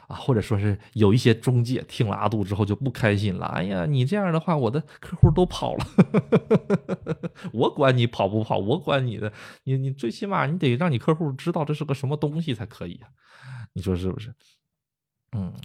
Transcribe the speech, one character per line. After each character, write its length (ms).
啊， 80
或 180
者 80
说 160
是 220
有 200
一 40
些 180
中 280
介 240
听 200
了 80
阿 120
杜 160
之 120
后 100
就 100
不 140
开 260
心 200
了。 180
“哎 120
呀， 200
你 180
这 140
样 160
的 60
话， 180
我 140
的 100
客 180
户 120
都 160
跑 300
了。” 100
<laughs> 520
我 180
管 240
你 120
跑 200
不 160
跑， 140
我 220
管 260
你 120
的， 140
你， 120
你 140
最 180
起 160
码 220
你 100
得 180
让 160
你 60
客 160
户 180
知 200
道 120
这 120
是 100
个 80
什 140
么 100
东 240
西 140
才 100
可 220
以 80
啊。 140
你 80
说 140
是 160
不 80
是？ 140
嗯， 200